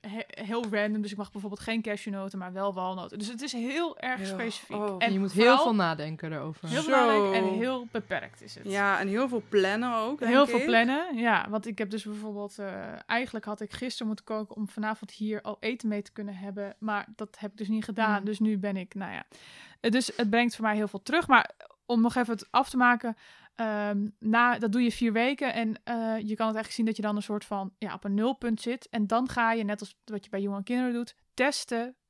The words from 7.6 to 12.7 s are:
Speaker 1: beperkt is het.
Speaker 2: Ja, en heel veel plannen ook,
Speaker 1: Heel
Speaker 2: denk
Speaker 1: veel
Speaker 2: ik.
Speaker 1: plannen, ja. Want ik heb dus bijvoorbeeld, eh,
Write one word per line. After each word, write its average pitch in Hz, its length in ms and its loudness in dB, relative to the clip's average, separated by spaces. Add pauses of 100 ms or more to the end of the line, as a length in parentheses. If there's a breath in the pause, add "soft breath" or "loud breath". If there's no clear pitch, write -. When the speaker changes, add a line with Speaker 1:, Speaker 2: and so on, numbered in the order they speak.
Speaker 1:
beperkt - 500 -6
is - 140 -16
het. - 160 -18
Speaker 2:
Ja, 202 280 4
en 196 80 0
heel 226 200 0
veel 240 220 -2
plannen 214 460 2
ook, 233 240 -2
Speaker 1:
Heel 233 160 0
Speaker 2:
denk 285 140 8
Speaker 1:
veel 247 100 2
Speaker 2:
ik. 269 60 0
Speaker 1:
plannen, 254 520 2
ja. 226 320 4
Want 214 180 -4
ik 208 100 -8
heb 208 120 -4
dus 208 140 -6
bijvoorbeeld, 208 560 -10
eh, 196 240 -8 (220)